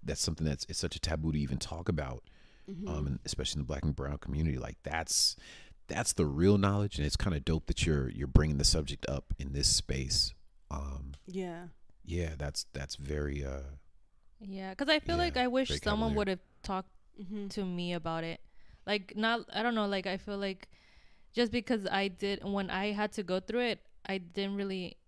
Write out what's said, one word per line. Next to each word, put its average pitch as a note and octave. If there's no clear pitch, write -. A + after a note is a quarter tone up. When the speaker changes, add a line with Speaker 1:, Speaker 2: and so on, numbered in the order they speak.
Speaker 1:
that's -
something D#2+
that's, D2
it's D#2
such -
a -
taboo D#2+
to D2+
even C2+
talk E2+
about, C#2+
Speaker 2:
Mm-hmm. F#3+
Speaker 1:
um, D2+
and C2+
especially -
in -
the C2
black C2
and C#2+
brown C#2+
community. D2
Like, C#2
that's, -
that's -
the E2
real D#2+
knowledge, G2+
and D2
it's D2
kinda E2
dope D#2+
that -
you're, C#2+
you're -
bringing D2
the C#2
subject -
up -
in C#2
this C#2
space. C2
Um, C#2
Speaker 2:
Yeah. F3+
Speaker 1:
yeah, E2+
that's, C#2+
that's C#2
very, C#2+
uh, C2+
Speaker 3:
Yeah, F#3+
'cause C#4
I D4+
feel E4+
Speaker 1:
yeah, F4
Speaker 3:
like F4
I B3+
wish B3+
Speaker 1:
very -
Speaker 3:
someone G#3+
Speaker 1:
cavalier. G#3+
Speaker 3:
would G#3
have F#3
talked F#3+
Speaker 2:
Mm-hmm. G3+
Speaker 3:
to G3
me F3
about E3
it. E3
Like, G3+
not, A3+
I G#3+
don't A#3
know, G#3+
like, G3
I F#3+
feel G3+
like G3
just A#3
because A3+
I G3
did, G3
when G3
I G#3
had G#3
to A3
go F#3
through G#3+
it, A#3+
I G3
didn't G3
really F#3+